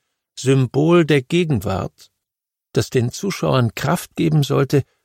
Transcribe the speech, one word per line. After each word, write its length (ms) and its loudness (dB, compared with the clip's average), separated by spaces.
Symbol 680 2
der 160 2
Gegenwart, 880 -4
das 180 -2
den 220 0
Zuschauern 640 -2
Kraft 400 -4
geben 260 0
sollte 400 0